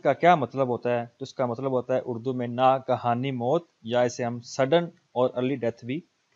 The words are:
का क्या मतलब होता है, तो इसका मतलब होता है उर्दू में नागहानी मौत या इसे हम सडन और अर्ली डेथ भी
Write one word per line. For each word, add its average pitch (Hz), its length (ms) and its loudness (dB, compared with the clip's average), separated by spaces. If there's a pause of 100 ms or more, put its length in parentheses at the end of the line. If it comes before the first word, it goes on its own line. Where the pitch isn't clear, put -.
का 147 80 4
क्या 170 240 6
मतलब 131 320 -2
होता 120 220 -2
है, 120 160 -2
तो - 180 -16
इसका 127 220 -4
मतलब 131 260 -4
होता 127 220 0
है 131 60 2
उर्दू 123 340 -4
में 123 140 -4
नागहानी 123 840 0
मौत 131 360 -2 (180)
या 120 180 0
इसे 120 200 -2
हम 120 160 -6
सडन 160 500 0 (260)
और 123 200 2
अर्ली 127 200 0
डेथ 117 280 -4
भी 131 140 -4 (380)